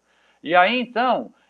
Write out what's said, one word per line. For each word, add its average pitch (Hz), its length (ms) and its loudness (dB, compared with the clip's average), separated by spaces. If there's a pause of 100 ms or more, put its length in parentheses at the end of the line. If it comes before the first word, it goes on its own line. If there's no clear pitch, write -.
(420)
E 156 120 -6
aí, 190 240 2
então, 226 540 -4 (160)